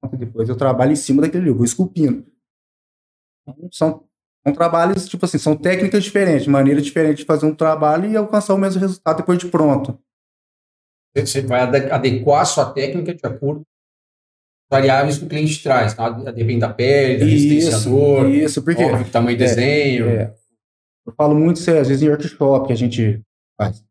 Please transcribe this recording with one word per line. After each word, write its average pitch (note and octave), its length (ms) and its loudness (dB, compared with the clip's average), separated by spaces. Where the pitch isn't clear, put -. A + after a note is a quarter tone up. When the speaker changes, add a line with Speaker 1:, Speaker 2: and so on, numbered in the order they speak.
Speaker 1:
Depois A#2 320 -6
eu B2 60 -4
trabalho B2+ 380 0
em - 20 2
cima C#3 260 0
daquele F3+ 220 0
ali, E3 80 0
eu A2+ 40 2
vou A2+ 100 2
esculpindo. D#3 600 -2
Então, E3+ 240 -18
são, - 360 -4
são D3 80 0
trabalhos, E3+ 540 0
tipo F3 180 -6
assim, D#3+ 120 -4
são D3+ 180 0
técnicas F#3 480 0
diferentes, E3 440 0
maneira C#3 340 4
diferente D3+ 380 0
de - 60 -14
fazer D#3 200 0
um D#3 100 0
trabalho D#3 540 0
e A3 80 -2
alcançar G#3 360 -2
o G3 40 2
mesmo F#3+ 220 -2
resultado F3+ 380 -2
depois F3+ 200 0
de F3 100 -6
pronto. C#3+ 520 0
Speaker 2:
Você, C#3 100 -2
você C#3 160 -4
vai B2 200 0
ade-, C3+ 300 0
adequar C3 500 2
a C#3+ 40 2
sua - 260 -2
técnica D#3+ 420 -6
de - 100 -14
acordo C#3 380 -6
com - 1120 -14
as C3+ 60 4
variáveis C#3 380 2
que F3 60 -12
o D#3 40 -12
cliente D3+ 320 -4
traz, A#2+ 320 0
tá? A#2 160 -4
Depende A#2 520 -4
da A2+ 120 -4
pele, C3 460 2
da C#3+ 60 2
resistência D3 500 4
à A2 40 -2
Speaker 1:
Isso, A2 100 -4
Speaker 2:
dor, C#3 400 4
Speaker 1:
isso, D3 340 0
porque E3 200 0
Speaker 2:
óbvio, A2+ 280 -2
tamanho A#2+ 260 0
do B2 60 2
Speaker 1:
é, B2+ 40 4
Speaker 2:
desenho. B2+ 600 0
Speaker 1:
é. G#2+ 240 -2
Eu A#2 80 -18
falo D3+ 220 2
muito E3 220 2
isso, E3+ 140 -4
às D3 160 2
vezes, C#3 140 0
em D3+ 80 2
workshop C#3+ 580 0
que B2 60 -2
a A2+ 40 -2
gente A2 440 -2
faz. G#2 320 -4